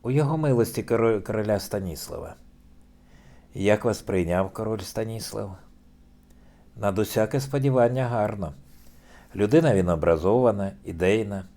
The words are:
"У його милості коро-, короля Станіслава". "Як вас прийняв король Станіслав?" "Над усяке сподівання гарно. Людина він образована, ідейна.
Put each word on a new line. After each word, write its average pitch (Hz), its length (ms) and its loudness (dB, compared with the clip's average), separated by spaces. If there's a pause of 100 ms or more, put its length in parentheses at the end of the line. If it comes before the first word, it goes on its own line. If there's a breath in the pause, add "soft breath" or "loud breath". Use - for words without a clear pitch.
"У 123 100 -4
його 147 260 2
милості 123 460 2
коро-, 113 380 2
короля 107 380 -2
Станіслава". - 760 -8 (1160 soft breath)
"Як 104 320 2
вас 110 160 0
прийняв 92 520 0
король 110 260 -4
Станіслав?" 107 800 -8 (1160 soft breath)
"Над 101 240 -2
усяке 110 400 0
сподівання 131 680 0
гарно. 104 460 -4 (840 soft breath)
Людина 117 400 4
він 90 140 2
образована, 98 800 2 (140)
ідейна. 95 600 0 (120)